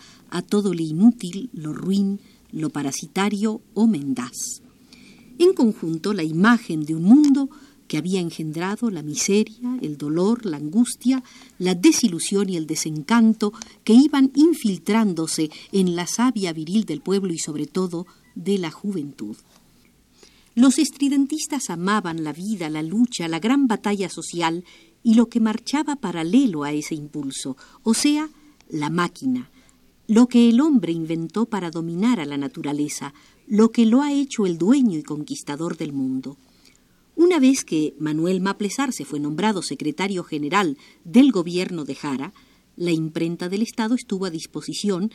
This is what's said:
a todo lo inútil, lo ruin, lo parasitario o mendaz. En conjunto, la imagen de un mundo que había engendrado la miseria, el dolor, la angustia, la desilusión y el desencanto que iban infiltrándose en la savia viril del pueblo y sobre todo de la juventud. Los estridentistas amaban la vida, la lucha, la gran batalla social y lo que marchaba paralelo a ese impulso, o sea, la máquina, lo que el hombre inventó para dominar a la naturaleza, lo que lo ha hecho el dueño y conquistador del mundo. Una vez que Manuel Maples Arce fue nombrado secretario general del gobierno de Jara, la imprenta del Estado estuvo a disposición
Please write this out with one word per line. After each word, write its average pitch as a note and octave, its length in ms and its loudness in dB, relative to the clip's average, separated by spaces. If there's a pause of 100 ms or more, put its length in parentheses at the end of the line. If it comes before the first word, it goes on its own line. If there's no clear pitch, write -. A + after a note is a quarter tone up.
(300)
a F3 120 -6
todo G3+ 320 0
lo E3 80 -4
inútil, F#3 720 2
lo D3+ 200 -10
ruin, G3 480 -2 (320)
lo D#3 180 -6
parasitario G3 920 -4 (120)
o A3 120 2
mendaz. C#3 760 -4 (760)
En F4+ 140 6
conjunto, G3 600 0
la F3+ 120 -2
imagen E3 600 2
de D#3+ 120 -4
un E3 80 -4
mundo C#4 440 6 (400)
que - 80 -6
había F3+ 240 -2
engendrado E3+ 680 -6
la D#3+ 120 -8
miseria, G#3+ 760 -2
el D3+ 160 -8
dolor, F3+ 480 -2
la D#3 140 -6
angustia, A#3 680 0 (340)
la F#3 160 0
desilusión G3 760 2
y F3+ 60 -4
el D#3+ 100 -4
desencanto G#3 880 2 (300)
que G#3+ 120 4
iban C#4 400 6
infiltrándose G3 1160 2 (220)
en F#3 240 2
la F3 100 -4
savia A3 460 0
viril E3 320 -2
del D3+ 160 -6
pueblo F#3+ 320 -2
y D#3+ 60 -4
sobre D3+ 280 -6
todo F3+ 400 -4 (280)
de G3 240 -2
la E3+ 120 -4
juventud. C#3+ 680 -8 (1160)
Los B3+ 240 6
estridentistas C#4+ 920 -2
amaban F3 540 -2
la D3+ 80 -6
vida, F3 360 -8
la D#3 140 -6
lucha, F3 460 -2
la E3 100 -2
gran C4 300 2
batalla G3+ 400 -2
social E3+ 560 -4 (380)
y A3+ 120 4
lo A3+ 140 6
que A#3 120 -2
marchaba C#4 560 -2
paralelo E3+ 680 0
a D3 80 -4
ese D3+ 220 -4
impulso, D3 600 -8 (280)
o A3+ 100 2
sea, D4 340 0 (400)
la D3+ 220 -4
máquina, F3 600 -4 (580)
lo A3+ 180 6
que A#3+ 240 6
el A#3 100 4
hombre B3 320 2
inventó E3 540 -4
para F3+ 240 -6
dominar E3+ 480 -2
a D3 80 -6
la C#3+ 100 -6
naturaleza, C#3+ 800 -6 (320)
lo A3 240 6
que A3+ 160 4
lo A#3+ 160 6
ha D4 100 0
hecho C#4 320 -2
el F3 140 0
dueño G#3 400 4
y D3 40 -6
conquistador D3+ 760 -8
del D#3 160 -8
mundo. C3 440 -6 (800)
Una E4+ 260 4
vez C4 240 4
que D#3 340 -2
Manuel D#3+ 420 -2
Maples G3 380 -4
Arce C4 260 -4
fue D3 140 -8
nombrado D#3 440 -2
secretario F3 600 -4
general D3+ 540 -2 (280)
del A#3+ 280 6
gobierno F3 520 -2
de C3+ 100 -8
Jara, C#3 380 -6 (440)
la F3 160 -2
imprenta E3 560 -4
del G3 140 -2
Estado A3+ 340 -2
estuvo F#3+ 300 -4
a F3+ 40 -4
disposición E3+ 840 -4